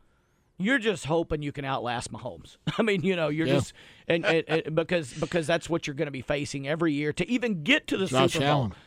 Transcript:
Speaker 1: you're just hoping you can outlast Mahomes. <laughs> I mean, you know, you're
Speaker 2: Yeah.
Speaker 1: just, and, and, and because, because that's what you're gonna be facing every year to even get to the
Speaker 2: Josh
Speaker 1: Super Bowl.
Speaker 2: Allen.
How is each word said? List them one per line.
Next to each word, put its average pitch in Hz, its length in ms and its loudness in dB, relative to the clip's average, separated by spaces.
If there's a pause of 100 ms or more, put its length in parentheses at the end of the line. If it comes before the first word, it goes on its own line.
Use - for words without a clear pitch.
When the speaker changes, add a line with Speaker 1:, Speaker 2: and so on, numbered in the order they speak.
(600)
Speaker 1:
you're 247 180 4
just 208 260 -2
hoping 165 360 0
you 143 120 -6
can 143 100 -8
outlast 120 480 -4
Mahomes. 104 460 -14 (100)
<laughs> 151 100 -2
I - 60 4
mean, 214 180 2
you 185 140 2
know, 160 140 0
you're 156 180 0
Speaker 2:
Yeah. 131 60 4
Speaker 1:
just, 139 200 2 (360)
and, 165 160 2
and, 165 240 4
and 156 260 0
because, 160 380 0
because 160 340 -2
that's 170 220 0
what 160 180 -2
you're 151 60 -6
gonna 143 180 -4
be 135 100 -8
facing 143 460 -4
every 160 240 2
year 147 220 0
to - 160 -2
even 226 340 0
get 269 240 2
to 269 100 -2
the 190 100 0
Speaker 2:
Josh 131 260 4
Speaker 1:
Super - 120 0
Bowl. 143 80 4
Speaker 2:
Allen. 120 200 0 (140)